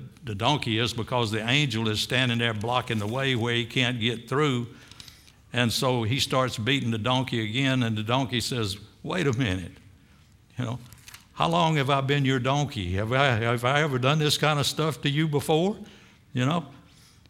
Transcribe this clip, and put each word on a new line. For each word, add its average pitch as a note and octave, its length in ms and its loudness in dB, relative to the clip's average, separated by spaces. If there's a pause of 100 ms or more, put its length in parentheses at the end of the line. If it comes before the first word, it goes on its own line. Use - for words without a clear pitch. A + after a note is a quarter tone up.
(240)
the A2 120 -8
donkey A2+ 440 0
is, A#2 140 0
because A#2+ 360 -2
the A2 180 -4
angel A#2+ 420 2
is G#2+ 100 0
standing B2 380 0
there A#2 160 0
blocking A2+ 460 -2
the G#2 80 -4
way C3 280 0
where A#2 180 0
he A#2+ 120 0
can't B2 340 0
get A2+ 300 -2
through. C3 380 0 (840)
And A#2+ 180 2
so B2 320 0
he A#2+ 180 0
starts C3 360 0
beating A#2+ 340 0
the A2+ 60 -2
donkey B2+ 460 0
again, B2+ 400 0
and A2 140 0
the A2 60 -4
donkey B2 360 0
says, G#2+ 380 -2 (260)
"Wait E3+ 240 -2
a C3 60 2
minute, F#2 400 -2 (840)
you B2 60 -4
know, A#2+ 160 -6 (540)
how E3 160 0
long E3 260 2
have C3+ 140 2
I C#3 100 4
been C#3 240 2
your C3 160 2
donkey? C3 540 -2
Have G#2+ 180 -2
I, C3 240 4
have A#2 300 0
I C#3+ 160 4
ever C#3 180 0
done C3+ 180 2
this D3+ 200 2
kind D3 220 2
of C3+ 60 0
stuff D#3 360 -2
to D3 80 0
you D#3 180 0
before?" D#3+ 480 2 (580)
You B2+ 120 0
know? E3+ 200 0 (640)